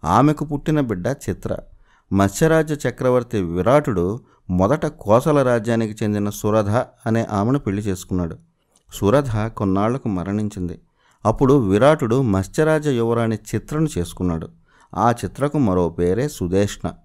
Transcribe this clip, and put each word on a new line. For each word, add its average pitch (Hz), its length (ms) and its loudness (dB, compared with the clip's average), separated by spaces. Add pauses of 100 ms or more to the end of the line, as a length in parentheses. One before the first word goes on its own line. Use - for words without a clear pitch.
ఆమెకు 139 420 4
పుట్టిన 151 360 -2
బిడ్డ 104 260 -2
చిత్ర. - 500 -6 (560)
మత్స్యరాజ్య 156 640 2 (140)
చక్రవర్తి 120 520 0
విరాటుడు 92 800 0 (300)
మొదట 101 360 2
కోసల 139 580 2
రాజ్యానికి 113 600 0
చెందిన 104 260 -2
సురధ 104 400 0 (360)
అనే 110 180 0
ఆమెను 107 360 0
పెళ్లి 101 220 -4
చేసుకున్నాడు. 90 540 -4 (580)
సురధ 117 440 0 (100)
కొన్నాళ్లకు 110 600 -2
మరణించింది. 98 760 -6 (440)
అప్పుడు 127 280 4
విరాటుడు 127 680 4
మత్స్యరాజ 151 680 0
యువరాణి 117 480 0
చిత్రను 147 520 -4 (100)
చేసుకున్నాడు. 85 520 -4 (440)
ఆ 110 180 2
చిత్రకు 120 460 -4
మరో 90 320 2
పేరే 92 380 -2
సుదేష్ణ 95 640 -2 (140)